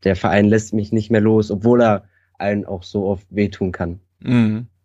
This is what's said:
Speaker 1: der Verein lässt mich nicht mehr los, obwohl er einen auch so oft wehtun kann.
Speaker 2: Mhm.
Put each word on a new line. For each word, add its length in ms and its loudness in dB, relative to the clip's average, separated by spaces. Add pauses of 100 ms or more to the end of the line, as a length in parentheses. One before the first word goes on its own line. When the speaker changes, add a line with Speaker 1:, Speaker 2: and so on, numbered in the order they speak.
Speaker 1:
der 120 2
Verein 300 2
lässt 280 2
mich 180 -4
nicht 200 -2
mehr 100 4
los, 300 2
obwohl 320 2
er 220 2 (340)
einen 260 -4
auch 160 -10
so 240 -6
oft 240 -4
wehtun 420 -2
kann. 280 -8 (220)
Speaker 2:
Mhm. 440 0 (200)